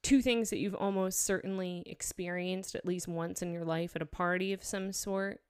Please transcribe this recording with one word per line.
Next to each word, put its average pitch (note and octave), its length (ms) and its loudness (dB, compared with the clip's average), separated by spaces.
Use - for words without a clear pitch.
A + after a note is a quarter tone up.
Two C4+ 180 8
things A#3 280 4
that - 100 -2
you've G3 160 0
almost F#3+ 460 0
certainly F#3 640 -2
experienced F3+ 880 -4
at - 100 -4
least F3+ 220 0
once E3+ 340 -4
in F3 120 -2
your E3+ 100 -4
life E3 320 0
at D#3+ 60 -2
a D#3 40 -2
party F3+ 460 0
of F#3+ 100 -4
some G3 300 -2
sort. G3 480 -2